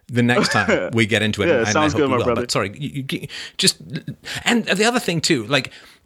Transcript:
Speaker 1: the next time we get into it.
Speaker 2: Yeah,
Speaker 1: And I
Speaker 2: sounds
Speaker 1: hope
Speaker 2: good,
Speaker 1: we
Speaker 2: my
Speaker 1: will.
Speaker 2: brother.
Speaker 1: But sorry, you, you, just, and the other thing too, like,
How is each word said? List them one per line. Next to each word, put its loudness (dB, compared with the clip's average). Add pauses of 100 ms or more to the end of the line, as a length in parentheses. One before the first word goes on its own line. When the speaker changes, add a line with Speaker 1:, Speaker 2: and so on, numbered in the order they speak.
Speaker 1:
the 0
next 2
time 0
we 4
get 2
into 0
it. 2
Speaker 2:
Yeah, 4
Speaker 1:
And 2
I 0
Speaker 2:
sounds 2
Speaker 1:
hope 0
Speaker 2:
good, 2
Speaker 1:
we 0
Speaker 2:
my 2
Speaker 1:
will. 0
Speaker 2:
brother. 0
Speaker 1:
But -6
sorry, -2
you, -8
you, -6 (300)
just, 0 (680)
and 2
the 2
other 2
thing -2
too, 0
like, 0 (360)